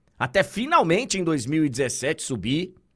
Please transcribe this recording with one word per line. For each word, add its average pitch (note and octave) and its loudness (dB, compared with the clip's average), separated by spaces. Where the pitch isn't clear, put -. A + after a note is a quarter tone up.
Até C3 2
finalmente, A3+ 2
em F#3 -2
dois D#3 0
mil D3+ 2
e - 0
dezessete, C3+ -2
subir. C3 -2